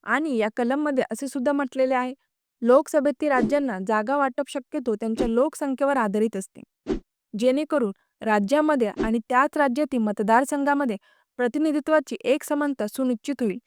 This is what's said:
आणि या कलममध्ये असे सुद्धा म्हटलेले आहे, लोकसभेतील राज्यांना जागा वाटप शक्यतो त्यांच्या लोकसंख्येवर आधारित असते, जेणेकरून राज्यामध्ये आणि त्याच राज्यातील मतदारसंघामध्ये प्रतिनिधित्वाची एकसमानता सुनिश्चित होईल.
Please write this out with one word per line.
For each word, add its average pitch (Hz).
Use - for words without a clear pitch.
आणि 269
या 214
कलममध्ये 269
असे 262
सुद्धा 277
म्हटलेले 262
आहे, 254
लोकसभेतील 285
राज्यांना 254
जागा 214
वाटप 269
शक्यतो 254
त्यांच्या 226
लोकसंख्येवर 277
आधारित 214
असते, -
जेणेकरून 254
राज्यामध्ये 233
आणि 226
त्याच 262
राज्यातील 277
मतदारसंघामध्ये 247
प्रतिनिधित्वाची 302
एकसमानता 285
सुनिश्चित 254
होईल. 208